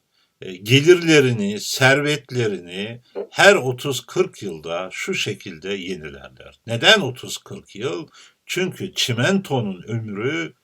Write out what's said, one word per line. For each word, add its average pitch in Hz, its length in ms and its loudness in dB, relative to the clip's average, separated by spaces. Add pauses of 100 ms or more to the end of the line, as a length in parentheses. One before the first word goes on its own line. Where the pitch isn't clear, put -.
(400)
e, 92 160 -12
gelirlerini, 131 1040 4
servetlerini 120 1400 0 (300)
her 190 240 6
otuz 131 520 -2
kırk 185 360 -4
yılda 90 500 -6
şu - 220 -6
şekilde 92 540 -8
yenilerler. 85 1000 -10
Neden 160 340 4
otuz 123 380 -8
kırk - 380 -18
yıl? 87 320 -6 (380)
Çünkü 175 480 -4
çimentonun 123 880 0
ömrü 117 800 -6